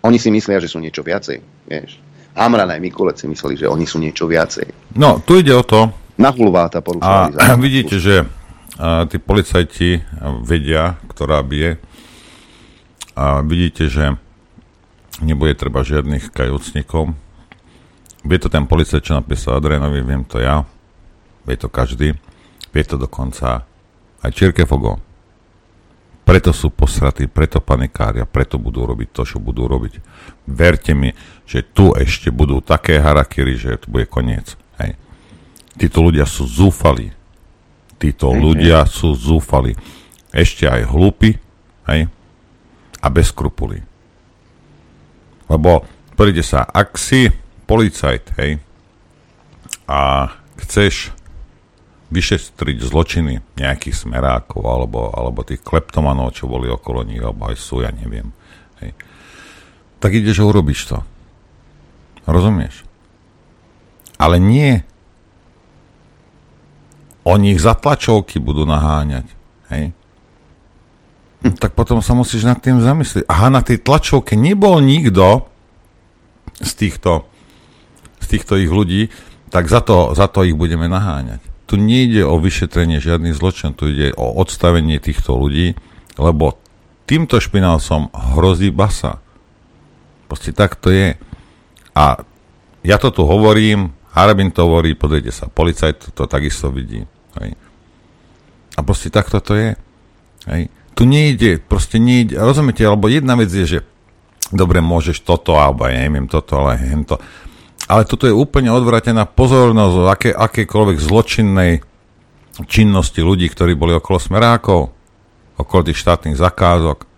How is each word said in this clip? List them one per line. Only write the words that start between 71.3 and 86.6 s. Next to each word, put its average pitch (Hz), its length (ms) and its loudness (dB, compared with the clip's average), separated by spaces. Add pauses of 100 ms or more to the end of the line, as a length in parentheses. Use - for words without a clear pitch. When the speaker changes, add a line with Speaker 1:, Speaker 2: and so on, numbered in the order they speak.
Speaker 2:
Hm. 113 120 0
Tak - 180 -4
potom 113 300 0
sa - 100 0
musíš 117 300 0
nad 120 160 2
tým 127 240 2
zamyslieť. 139 440 0
Aha, 104 200 4
na 131 160 4
tej 120 160 0
tlačovke 139 560 0
nebol 180 480 4
nikto 127 640 4 (1120)
z - 160 -8
týchto, 87 520 -2 (920)
z - 80 -10
týchto 101 320 -2
ich 85 120 0
ľudí, 98 360 0 (420)
tak 87 220 0
za 117 80 4
to, 90 360 4
za 98 120 4
to 95 160 0
ich 87 120 2
budeme 85 360 -2
naháňať. 69 480 -4 (240)
Tu 101 160 -2
nejde 110 480 2
o 80 100 2
vyšetrenie 82 600 0
žiadnych 82 400 -2
zločin, 87 320 -4
tu 76 160 -4
ide 71 320 -2
o 60 160 -6
odstavenie 85 640 0
týchto - 340 -4
ľudí, 71 460 -2 (400)
lebo 78 400 0 (480)